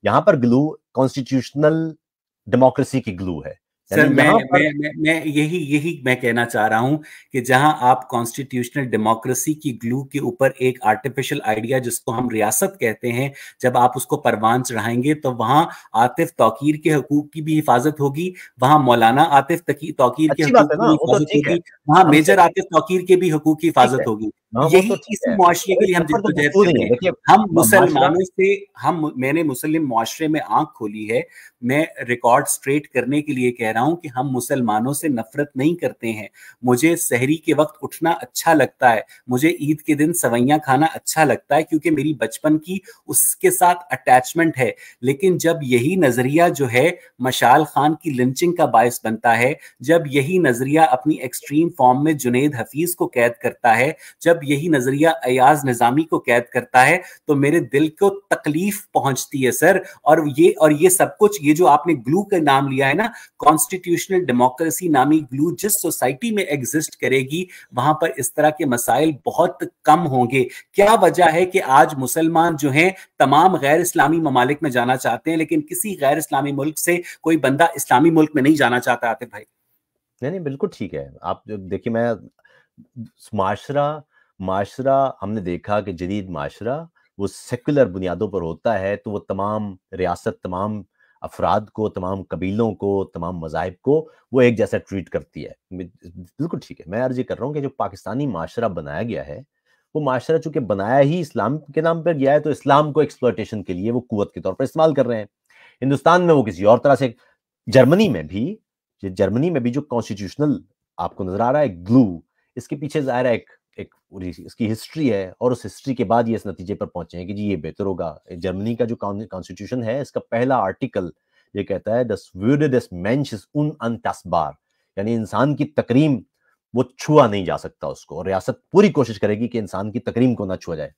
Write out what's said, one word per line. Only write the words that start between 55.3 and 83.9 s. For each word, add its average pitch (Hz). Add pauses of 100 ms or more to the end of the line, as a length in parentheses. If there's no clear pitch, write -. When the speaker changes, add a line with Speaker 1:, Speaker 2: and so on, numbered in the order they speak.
Speaker 2:
निजामी 123
को 160
कैद 120
करता 127
है, 165 (260)
तो 151
मेरे 147
दिल 143
को 196
तकलीफ 185
पहुंचती 135
है, 120
सर। 175 (200)
और 151 (100)
ये, 175
और 156
ये 156
सब -
कुछ, 208
ये 147
जो 170
आपने 165
ग्लू 143
का 196
नाम 143
लिया 135
है 139
ना, 220 (260)
कॉन्स्टिट्यूशनल 175
डेमोक्रेसी 135
नामी 147
ग्लू 143
जिस -
सोसाइटी 147
में 208
एग्जिस्ट 147
करेगी, 135 (260)
वहां 131
पर 165
इस -
तरह 151
के 151
मसाइल 127
बहुत 165 (260)
कम 156
होंगे। 127 (260)
क्या 202
वजह 175
है 165
कि 185
आज 151
मुसलमान 160
जो 143
हैं, 170 (240)
तमाम 156
गैर 139
इस्लामी 165
ममालिक 131
में 151
जाना 123
चाहते 123
हैं, 165
लेकिन 160
किसी 185
गैर 147
इस्लामी 143
मुल्क 139
से 175 (200)
कोई 165
बंदा 139
इस्लामी 143
मुल्क 156
में 135
नहीं 147
जाना 123
चाहता, 120
आतिफ 110
भाई? 110 (800)
Speaker 1:
नहीं, 131
नहीं, 190
बिल्कुल 143
ठीक 87
है। 69
आप 90
जो, 107
देखिए, 95
मैं, 117 (1040)
माशरा, 143 (380)